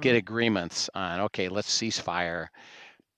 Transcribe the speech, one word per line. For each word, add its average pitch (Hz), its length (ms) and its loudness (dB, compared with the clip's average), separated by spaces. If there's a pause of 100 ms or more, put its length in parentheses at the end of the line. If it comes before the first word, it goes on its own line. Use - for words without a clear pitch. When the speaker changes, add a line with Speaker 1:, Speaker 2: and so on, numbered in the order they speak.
Speaker 1:
get 127 140 6
Speaker 2:
Mm-hmm. - 20 6
Speaker 1:
agreements 107 800 0
on, 92 260 -2
"Okay, 98 280 -2
let's 101 220 -2
cease - 280 0
fire, 85 520 -2 (680)